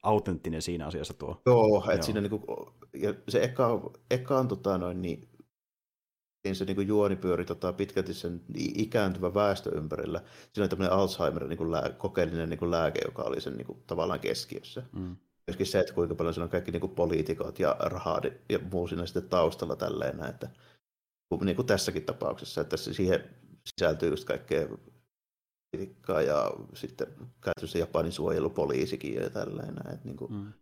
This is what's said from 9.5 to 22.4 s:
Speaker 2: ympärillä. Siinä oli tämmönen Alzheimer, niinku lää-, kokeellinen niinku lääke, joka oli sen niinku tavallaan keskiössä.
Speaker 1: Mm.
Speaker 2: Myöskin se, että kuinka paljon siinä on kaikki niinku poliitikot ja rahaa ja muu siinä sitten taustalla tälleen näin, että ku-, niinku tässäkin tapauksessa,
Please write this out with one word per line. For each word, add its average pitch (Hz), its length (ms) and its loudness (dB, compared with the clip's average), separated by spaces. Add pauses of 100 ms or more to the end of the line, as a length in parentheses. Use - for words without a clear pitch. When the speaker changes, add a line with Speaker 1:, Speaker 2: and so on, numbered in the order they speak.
Speaker 2:
ympärillä. 78 460 -4 (340)
Siinä 101 100 2
oli 92 60 2
tämmönen 92 240 4
Alzheimer, 87 540 2
niinku 80 240 -2
lää-, 80 260 0
kokeellinen 82 520 0
niinku 85 220 -2
lääke, 82 340 2
joka - 180 -6
oli - 180 -2
sen - 160 -6
niinku - 300 -12
tavallaan 85 320 0
keskiössä. - 720 -6
Speaker 1:
Mm. 90 240 -8 (320)
Speaker 2:
Myöskin - 180 -2
se, 98 140 2
että 90 140 2
kuinka 87 220 0
paljon 82 180 0
siinä 85 100 -2
on 85 60 -4
kaikki 87 220 -2
niinku 87 160 -2
poliitikot 80 720 0
ja 80 200 4
rahaa 82 420 0 (280)
ja - 100 2 (120)
muu 87 160 0
siinä 85 180 -4
sitten 85 240 -4
taustalla 82 460 2
tälleen - 420 -2
näin, 73 160 -6
että - 160 -12 (800)
ku-, 87 140 -2
niinku 98 200 2
tässäkin 92 400 0
tapauksessa, - 580 -4